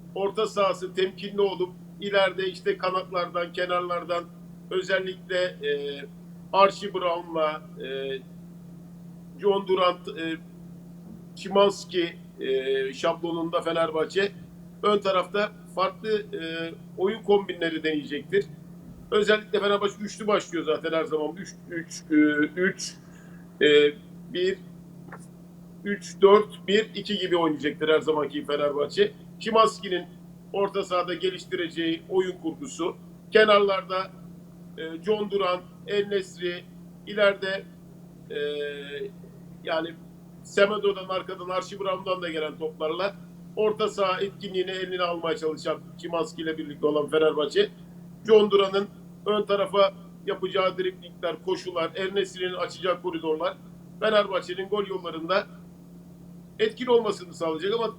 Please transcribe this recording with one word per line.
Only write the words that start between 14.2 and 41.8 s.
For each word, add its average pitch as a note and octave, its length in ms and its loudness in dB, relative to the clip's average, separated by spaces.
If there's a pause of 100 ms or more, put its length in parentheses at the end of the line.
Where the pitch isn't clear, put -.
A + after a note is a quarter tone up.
ön G3+ 160 4
tarafta G3 520 0 (240)
farklı, G3 460 0
e, E3 520 -6 (240)
oyun G#3 260 0
kombinleri E3+ 600 2
deneyecektir. D3+ 640 -2 (680)
Özellikle G#3 480 2
Fenerbahçe G3+ 420 2
üçlü G#3 260 -8
başlıyor E3+ 380 0
zaten D#3 320 0
her D#3 80 0
zaman. D#3 300 -2
Üç, F#3+ 140 -12 (200)
üç, E3 320 -10 (100)
e, D#3 40 4 (460)
üç, - 320 -2 (680)
e, D3 60 8 (680)
bir, F#3 240 0 (1300)
üç, - 380 -6
dört, G3+ 460 8
bir, G#3+ 280 4
iki G3+ 220 -4
gibi F3 200 2
oynayacaktır D3+ 520 2
her D#3 100 8
zamanki D3 460 0
Fenerbahçe. D3 680 0 (280)
Szymanski'nin G3+ 680 2 (480)
orta G3 300 0
sahada F3+ 300 0
geliştireceği E3 960 -2
oyun F#3 320 2
kurgusu, D#3+ 540 -4 (360)
kenarlarda, G3 760 4 (720)
e, D#3+ 260 -10
John G#3 280 0
Duran, F3+ 300 2 (260)
El G3+ 200 0
Nesri, F3+ 560 -4 (440)
ileride, G3 560 2 (680)
e, D3+ 80 -6 (1300)
yani E3 260 -2 (540)
Semedo'dan G3+ 680 2
arkadan F3+ 400 -6
Archie F#3 300 -4
Brown'dan F#3 420 -2